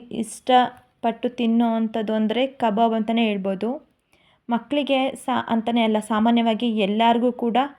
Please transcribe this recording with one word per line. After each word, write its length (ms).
ಇಷ್ಟಪಟ್ಟು 1160
ತಿನ್ನೋ 460
ಅಂಥದ್ದು 400
ಅಂದರೆ 320
ಕಬಾಬ್ 480
ಅಂತಲೇ 340
ಹೇಳ್ಬೋದು. 600
ಮಕ್ಕಳಿಗೆ 640
ಸಾ-, 340
ಅಂತಲೇ 340
ಅಲ್ಲ, 160
ಸಾಮಾನ್ಯವಾಗಿ 680
ಎಲ್ಲರಿಗೂ 680
ಕೂಡ 240